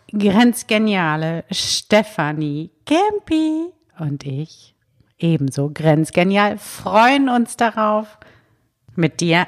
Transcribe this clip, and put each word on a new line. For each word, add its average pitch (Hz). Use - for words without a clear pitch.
grenzgeniale 202
Stefanie 156
Kempi 320
und 147
ich, 139
ebenso 143
grenzgenial, 180
freuen 247
uns 240
darauf, 214
mit 160
dir 170